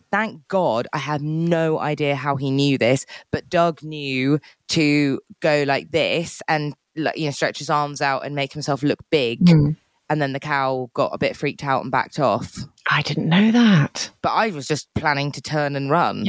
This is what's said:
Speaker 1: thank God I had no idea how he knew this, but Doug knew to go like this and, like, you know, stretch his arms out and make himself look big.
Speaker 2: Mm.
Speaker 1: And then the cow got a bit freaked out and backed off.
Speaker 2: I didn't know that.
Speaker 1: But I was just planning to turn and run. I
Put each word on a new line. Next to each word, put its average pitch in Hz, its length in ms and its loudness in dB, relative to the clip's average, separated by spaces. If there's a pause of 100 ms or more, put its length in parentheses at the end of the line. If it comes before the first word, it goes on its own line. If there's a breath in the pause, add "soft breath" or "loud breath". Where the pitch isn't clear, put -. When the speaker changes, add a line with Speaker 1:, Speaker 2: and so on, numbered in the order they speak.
(100)
Speaker 1:
thank 202 380 -4
God 131 440 0
I 156 60 -4
had 143 240 -4
no 160 560 0
idea 147 380 -2
how 139 200 -2
he 135 140 -2
knew 139 280 2
this, 117 280 2 (240 loud breath)
but - 180 -6
Doug 170 360 0
knew 143 560 -2 (280 soft breath)
to 147 520 2 (200)
go 147 280 2
like 139 240 -2
this 151 560 -2
and, 147 260 -2 (220)
like, 151 220 -2
you 156 80 -2
know, 143 40 -2
stretch 135 280 -4
his 139 120 -8
arms 147 300 -2
out 139 240 -2
and 143 100 -8
make 139 200 -4
himself 143 280 -4
look 147 160 2 (120)
big. 123 340 2
Speaker 2:
Mm. 156 320 6 (320)
Speaker 1:
And 151 140 0
then 135 100 -2
the 135 80 -6
cow 135 540 -2
got 143 180 0
a - 60 -8
bit - 180 -2
freaked - 280 -6
out 135 180 0
and 131 80 -8
backed 127 300 -2
off. 113 360 0 (320)
Speaker 2:
I 147 140 2
didn't 151 260 -2
know 196 220 6
that. 214 580 4 (140)
Speaker 1:
But 165 80 0
I 202 200 0
was 147 180 -10
just 147 260 -2
planning 143 380 0
to 135 100 -12
turn 147 320 -2
and 139 160 -4
run. 120 300 2
I - 80 -4